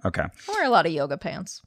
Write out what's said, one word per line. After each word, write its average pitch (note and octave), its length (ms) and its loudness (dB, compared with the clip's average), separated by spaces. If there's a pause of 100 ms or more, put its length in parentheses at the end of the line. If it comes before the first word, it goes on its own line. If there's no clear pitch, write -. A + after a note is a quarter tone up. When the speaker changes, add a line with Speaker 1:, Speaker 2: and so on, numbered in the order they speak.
Speaker 1:
Okay. - 160 -2
Speaker 2:
I - 80 -6 (220)
wear F#4+ 120 0
a - 60 2
lot E3+ 160 6
of E3+ 60 -2
yoga C#3+ 260 -2
pants. E3+ 480 -10